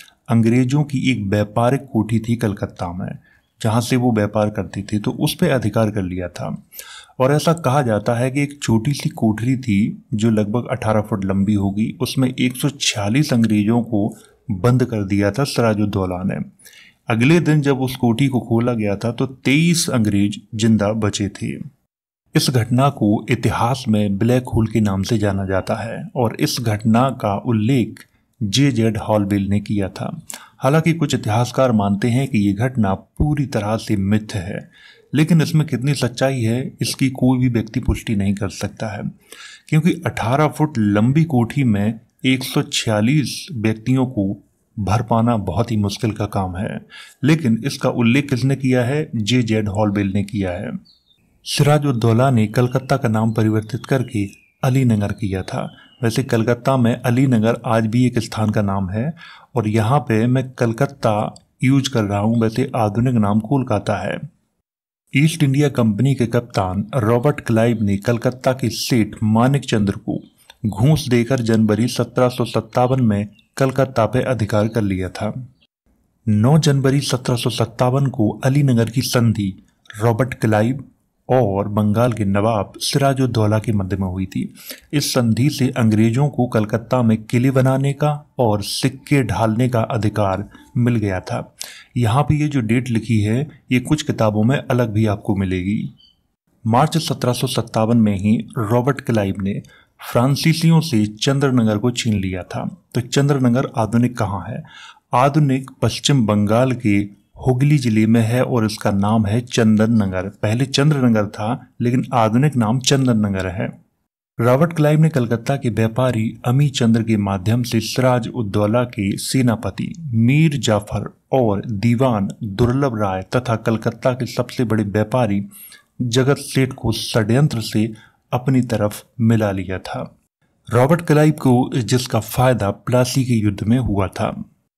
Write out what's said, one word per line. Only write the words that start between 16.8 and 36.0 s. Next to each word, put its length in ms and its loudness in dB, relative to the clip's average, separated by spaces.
अगले 300 4
दिन 220 4
जब 200 0
उस 140 -4
कोठी 320 2
को 120 0
खोला 340 0
गया 220 -2
था 160 -4
तो 140 -4
तेईस 640 0
अंग्रेज 520 0
जिंदा 380 2
बचे 360 -2
थे। 220 -8
इस 140 2
घटना 400 2
को 400 0
इतिहास 580 -2
में 300 0
ब्लैक 360 2
होल 140 2
के 140 0
नाम 220 0
से 140 0
जाना 280 -2
जाता 300 -2
है 400 -10
और 240 0
इस 220 -2
घटना 480 2
का 280 -2
उल्लेख 680 0
जेजेड 540 0
हॉलबेल 520 0
ने 100 0
किया 300 -4
था। 320 -10
हालांकि 360 2
कुछ 220 0
इतिहासकार 560 0
मानते 360 2
हैं 200 0
कि 100 -2
ये 160 2
घटना 400 0
पूरी 520 -2
तरह 320 -2
से 180 -4
मिथ्य 440 -2
है, 320 -10
लेकिन 280 4
इसमें 260 0
कितनी 260 -2
सच्चाई 480 -2